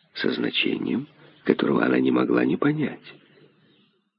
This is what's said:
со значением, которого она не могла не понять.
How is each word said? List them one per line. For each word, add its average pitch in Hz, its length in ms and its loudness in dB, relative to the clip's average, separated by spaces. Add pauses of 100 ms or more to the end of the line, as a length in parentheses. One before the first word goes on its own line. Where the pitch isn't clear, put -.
(140)
со - 160 -2
значением, 60 760 -2 (360)
которого 60 400 2
она 64 140 2
не 65 120 2
могла 120 340 2
не 131 120 0
понять. - 580 -4 (1040)